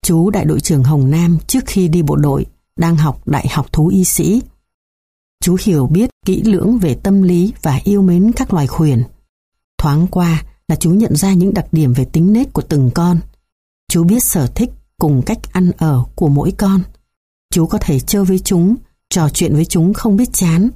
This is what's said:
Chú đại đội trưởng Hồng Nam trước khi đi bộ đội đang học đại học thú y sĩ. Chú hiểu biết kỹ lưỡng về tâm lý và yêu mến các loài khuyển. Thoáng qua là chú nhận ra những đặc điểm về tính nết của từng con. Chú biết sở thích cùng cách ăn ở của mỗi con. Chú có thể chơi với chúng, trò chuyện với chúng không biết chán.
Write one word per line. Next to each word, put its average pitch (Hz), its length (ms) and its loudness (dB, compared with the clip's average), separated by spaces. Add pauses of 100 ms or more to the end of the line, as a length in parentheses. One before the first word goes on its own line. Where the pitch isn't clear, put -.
Chú 170 240 2
đại 196 160 -2
đội 151 140 0
trưởng 143 240 0
Hồng 139 280 2
Nam 170 260 2 (100)
trước 262 180 -2
khi 185 220 0
đi 165 140 2
bộ 147 140 0
đội 139 300 0 (300)
đang 170 220 0
học 147 300 -2
đại 147 200 -2
học - 240 -4
thú 156 160 2
y 190 160 2
sĩ. 185 380 0 (1000)
Chú 180 200 2
hiểu 147 240 0
biết 190 220 0 (160)
kỹ - 180 -2
lưỡng 214 340 2
về 170 180 0
tâm 196 260 0
lý 180 400 2
và 139 220 0
yêu 202 180 2
mến 185 300 4
các 254 220 -4
loài 147 140 0
khuyển. 135 360 0 (760)
Thoáng 156 300 0
qua 170 360 0 (240)
là 156 80 -2
chú 165 160 -2
nhận 208 240 2
ra 190 180 0
những 185 200 2
đặc 180 180 -4
điểm 147 220 0
về 127 120 0
tính 170 280 0
nết 233 200 -2
của 226 80 -2
từng 135 340 0
con. 170 240 0 (680)
Chú 180 160 0
biết 220 200 2
sở 143 240 -2
thích 240 220 -4 (280)
cùng 143 280 0
cách - 280 -8
ăn 180 240 2
ở 143 260 0 (120)
của - 120 0
mỗi 143 300 0
con. 196 240 2 (720)
Chú 160 140 2
có - 140 -4
thể 139 180 -2
chơi 196 260 -2
với 185 140 2
chúng, 185 360 0 (340)
trò 156 200 0
chuyện 151 240 -2
với 156 120 2
chúng 175 280 0
không 208 220 0
biết 247 180 0
chán. 180 420 0